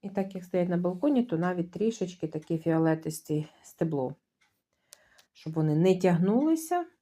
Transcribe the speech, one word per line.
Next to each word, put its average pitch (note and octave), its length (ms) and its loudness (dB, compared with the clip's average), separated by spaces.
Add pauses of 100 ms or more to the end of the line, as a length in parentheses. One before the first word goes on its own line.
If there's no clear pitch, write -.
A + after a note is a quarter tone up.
І G3 80 -10
так, F#3+ 240 -4
як F3+ 100 -10
стоять F3+ 240 0
на F3 80 0
балконі, F#3 460 2
то E3+ 160 -2
навіть F3 320 -2
трішечки F3+ 580 -4
таке D#3+ 300 -4
фіолетисте D#3+ 880 0 (180)
стебло, C#3+ 520 -4 (1160)
щоб - 200 -12
вони D#3 240 2
не F#3 220 4
тягнулися. C4 880 2 (160)